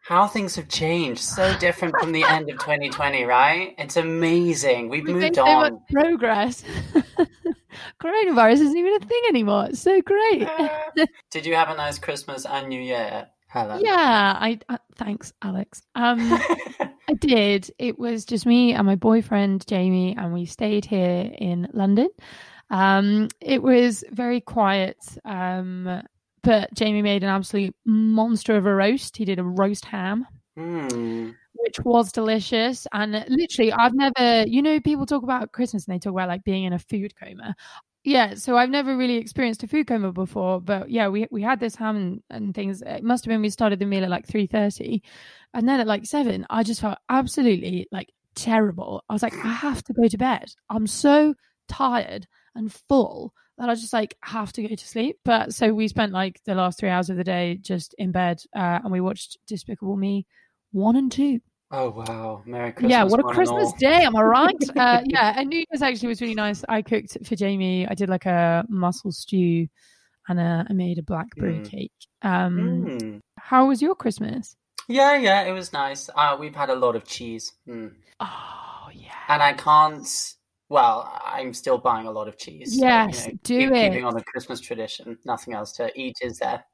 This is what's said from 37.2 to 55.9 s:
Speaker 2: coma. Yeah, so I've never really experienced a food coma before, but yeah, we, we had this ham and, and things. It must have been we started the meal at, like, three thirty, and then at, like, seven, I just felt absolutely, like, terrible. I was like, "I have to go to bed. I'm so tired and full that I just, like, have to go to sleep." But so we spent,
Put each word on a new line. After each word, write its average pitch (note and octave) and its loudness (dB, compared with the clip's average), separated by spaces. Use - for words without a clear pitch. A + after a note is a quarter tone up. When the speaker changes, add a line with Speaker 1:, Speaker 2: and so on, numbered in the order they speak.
Speaker 2:
coma. - -12
Yeah, A#3+ 2
so A#3+ 0
I've B3 4
never C4+ -2
really B3 0
experienced A3+ -4
a - -10
food D4+ 0
coma G3+ -2
before, F#3 -2
but G3 -4
yeah, A3+ 0
we, G#3+ -2
we G#3 -6
had A#3+ 0
this A3+ -6
ham G#3+ -4
and, F#3+ -6
and G#3 -8
things. G3 -6
It - -10
must A#3+ 0
have A3+ -6
been A3 0
we G#3+ 0
started G3+ 0
the G3+ 0
meal G3 0
at, F3+ -2
like, - -4
three G#3 0
thirty, G#3 -2
and A#3+ 0
then C4+ 2
at, A3 0
like, G#3 -2
seven, A3+ -2
I A3+ 0
just A3 -2
felt G#3+ -4
absolutely, A#3+ 0
like, - -10
terrible. G#3 -2
I G#3+ -6
was G#3+ -2
like, A3 -6
"I - -8
have B3+ -4
to - -12
go A#3 4
to G#3+ 2
bed. B3 -2
I'm A3 -2
so D4 4
tired A#3+ -4
and A3 -8
full - -2
that B3 -4
I A#3 2
just, A3+ -8
like, A3 -2
have G#3+ -8
to A3+ -8
go G#3+ -6
to - -18
sleep." A#3+ -4
But A3 2
so A3 2
we G#3+ 0
spent, G#3 -2